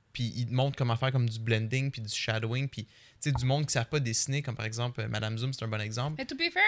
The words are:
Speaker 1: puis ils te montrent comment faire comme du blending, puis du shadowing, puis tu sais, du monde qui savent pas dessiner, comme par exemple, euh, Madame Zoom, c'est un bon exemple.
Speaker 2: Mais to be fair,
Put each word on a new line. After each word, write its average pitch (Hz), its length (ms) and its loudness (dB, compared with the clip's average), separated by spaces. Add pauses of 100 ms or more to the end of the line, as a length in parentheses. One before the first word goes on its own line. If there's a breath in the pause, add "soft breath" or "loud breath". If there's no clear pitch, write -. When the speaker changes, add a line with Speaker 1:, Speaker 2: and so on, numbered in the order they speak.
(120)
Speaker 1:
puis 120 240 -2
ils 120 100 0
te 110 80 -4
montrent 139 220 2
comment 120 200 2
faire 131 160 2
comme 123 160 4
du 113 100 -2
blending, 113 520 2
puis 117 120 -8
du 107 120 -6
shadowing, 113 540 0
puis 107 160 -6
tu - 460 -6
sais, - 20 4
du 123 120 2
monde 143 220 4
qui - 60 -2
savent 120 160 2
pas 151 120 2
dessiner, 135 420 0
comme 123 140 -4
par 110 100 -4
exemple, 120 340 -2
euh, 107 80 -4
Madame 113 300 -2
Zoom, 131 140 -2
c'est 117 120 -6
un 113 40 -4
bon 107 120 -2
exemple. 123 380 -4
Speaker 2:
Mais 262 80 -6
to 294 80 -8
be 339 180 0
fair, 381 160 2